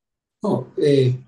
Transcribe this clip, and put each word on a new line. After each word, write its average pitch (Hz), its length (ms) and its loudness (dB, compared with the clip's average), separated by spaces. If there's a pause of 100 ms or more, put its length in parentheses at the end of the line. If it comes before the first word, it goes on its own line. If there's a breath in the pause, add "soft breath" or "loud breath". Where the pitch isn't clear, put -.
(420)
No, 127 360 -6
eh, 139 500 2